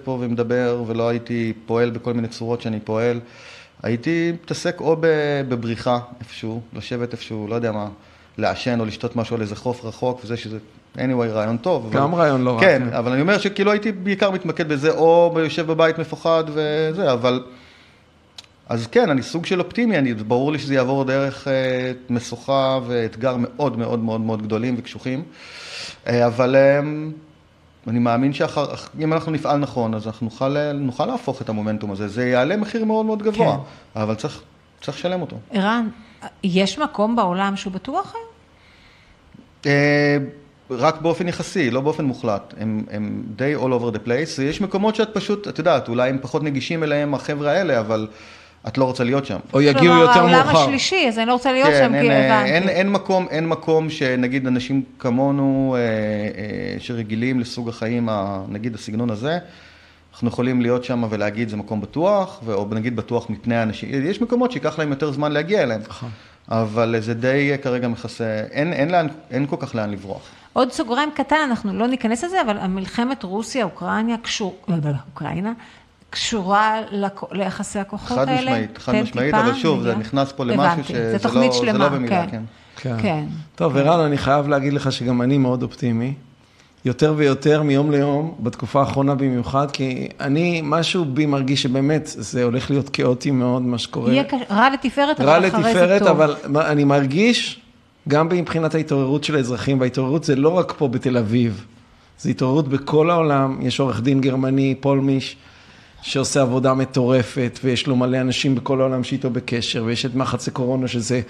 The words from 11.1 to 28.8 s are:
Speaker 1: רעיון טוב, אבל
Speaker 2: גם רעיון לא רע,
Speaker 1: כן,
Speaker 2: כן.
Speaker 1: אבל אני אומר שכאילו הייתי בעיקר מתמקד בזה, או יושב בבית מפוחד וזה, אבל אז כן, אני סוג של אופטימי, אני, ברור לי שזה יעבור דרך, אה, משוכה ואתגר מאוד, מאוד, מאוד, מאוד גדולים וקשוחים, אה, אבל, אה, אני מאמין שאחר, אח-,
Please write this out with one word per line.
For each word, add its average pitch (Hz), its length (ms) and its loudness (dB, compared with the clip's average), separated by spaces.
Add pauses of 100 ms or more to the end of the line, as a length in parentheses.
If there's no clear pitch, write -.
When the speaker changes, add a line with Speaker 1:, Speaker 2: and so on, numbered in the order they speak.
Speaker 1:
רעיון 110 280 0
טוב, 127 280 -2
אבל 110 140 -2
Speaker 2:
גם 151 160 0
רעיון 143 280 4
לא 127 120 2
רע, 110 60 0
Speaker 1:
כן, 135 280 6
Speaker 2:
כן. - 60 -6
Speaker 1:
אבל 123 160 -2
אני 131 100 0
אומר 190 160 2
שכאילו 202 340 0
הייתי 208 200 0
בעיקר 190 400 0
מתמקד 175 380 -2
בזה, 151 220 2
או 165 480 6
יושב 160 280 -2
בבית 160 320 2
מפוחד 160 480 0
וזה, 156 680 0
אבל 123 300 2 (1300)
אז 113 180 -4
כן, 240 220 4
אני 135 140 0
סוג 165 220 -6
של 180 140 0
אופטימי, 202 380 0
אני, 131 160 2
ברור 123 380 0
לי 151 80 -2
שזה 139 160 -4
יעבור 135 280 2
דרך, 135 440 -2
אה, 139 60 0 (560)
משוכה 131 760 0
ואתגר 120 500 -2
מאוד, 120 400 -2
מאוד, 117 220 -2
מאוד, 110 220 -2
מאוד 110 200 -2
גדולים 113 360 -2
וקשוחים, 131 460 -8 (840)
אה, 120 200 4
אבל, 127 280 2
אה, 139 240 8 (1080)
אני 117 120 0
מאמין 120 340 2
שאחר, 147 400 -2
אח-, - 160 -14 (100)